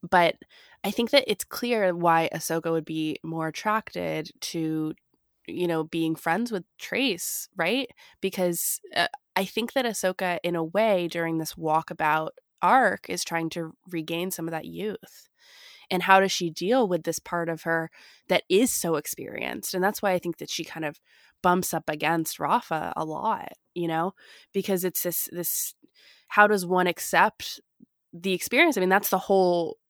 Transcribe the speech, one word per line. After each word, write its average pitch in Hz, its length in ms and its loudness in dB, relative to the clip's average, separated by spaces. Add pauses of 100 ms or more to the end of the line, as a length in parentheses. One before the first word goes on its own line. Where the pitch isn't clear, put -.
but 175 280 4 (480)
I 196 60 -4
think 233 200 -2
that 277 160 6
it's - 180 -2
clear 220 500 0
why 170 400 4
Ahsoka 165 360 -2
would 165 140 0
be 156 380 -4
more 160 260 -4
attracted 165 840 -4 (120)
to, 156 500 -4 (540)
you 175 200 -4
know, 160 180 0
being 160 320 -2
friends 226 360 -2
with 185 120 -6 (140)
Trace, - 800 -4
right? 196 320 -2 (320)
Because, 180 600 -2 (140)
uh, 170 120 2 (280)
I 196 120 0
think 226 260 -4
that 254 140 0
Ahsoka, 185 580 -2
in 175 100 0
a 165 80 0
way, 185 460 2
during 165 300 -2
this 160 160 -6
walkabout 156 760 0 (320)
arc, 208 480 4
is 180 160 -4
trying 165 260 -2
to 160 240 -8 (140)
regain 170 420 -4
some 170 160 -8
of 170 60 -6
that 160 140 -8
youth. 180 640 -10 (600)
And 180 120 0
how 190 180 8
does 190 120 2
she 170 180 -2
deal 214 360 2
with 175 180 0
this 165 140 -2
part 170 300 -4
of 165 140 -4
her 165 280 0 (380)
that - 200 2
is 214 220 4
so 165 260 0
experienced? - 760 -8
And 180 100 -2
that's 208 200 0
why 196 100 2
I 180 60 2
think 170 200 -6
that 165 120 -10
she - 140 -6
kind 160 200 -12
of 151 160 -8 (420)
bumps 165 300 2
up 160 160 -4
against 156 500 -2
Rafa 160 580 -2
a 160 80 -2
lot, 156 480 -4 (220)
you 175 140 -2
know, 165 260 -2 (380)
because 190 320 0
it's 180 180 -2
this, - 300 -4
this, - 420 -4 (540)
how 208 180 6
does 202 200 2
one 180 200 4
accept - 760 0 (520)
the 180 220 -2
experience? 269 420 4
I 202 40 2
mean, 185 100 4
that's 196 180 4
the 190 100 2
whole 180 600 2 (100)